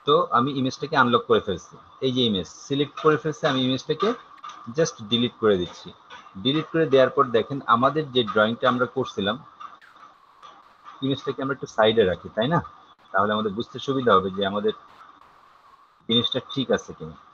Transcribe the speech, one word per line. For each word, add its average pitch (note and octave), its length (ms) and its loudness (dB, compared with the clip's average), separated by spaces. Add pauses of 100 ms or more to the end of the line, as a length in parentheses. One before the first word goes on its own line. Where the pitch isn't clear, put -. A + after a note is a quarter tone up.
তো E3 260 2
আমি B2 200 2
ইমেজটাকে C#3 460 -4
unlock A#2+ 280 4
করে G#2+ 160 4
ফেলছি, - 340 -8 (260)
এই C3 100 0
যে B2+ 120 0
image G2 240 0
select - 540 -6
করে D#3 160 4
ফেলছি, D#3 300 -4
আমি C3+ 140 0
ইমেজটাকে D#3 520 -2 (600)
just D#3 300 0
delete A#2 360 0
করে G#2+ 180 4
দিচ্ছি। F2 320 -6 (480)
delete C#3 340 -2
করে D#3+ 140 2
দেওয়ার C3 240 4
পর C#3 160 2
দেখেন B2 420 -2
আমাদের C3+ 440 2
যে B2 120 2
ড্রয়িংটা G#2+ 460 2
আমরা B2 160 0
করছিলাম, A2+ 500 -4 (1700)
ইমেজটাকে C3+ 420 -4
আমরা C3+ 100 -4
একটু - 140 -10
সাইডে A2 380 4
রাখি, F2+ 240 -4
তাই A2 180 -2
না? D#3+ 120 2 (520)
তাহলে G2+ 220 0
আমাদের G#2+ 180 -2
বুঝতে A#2+ 280 -8
সুবিধা C3 340 0
হবে F#2+ 160 4
যে G2 160 -4
আমাদের G#2 280 -2 (1300)
জিনিসটা A#2+ 320 0 (140)
ঠিক C3+ 180 -2
আছে F#2 220 -2
কিনা। D#2 220 -16 (180)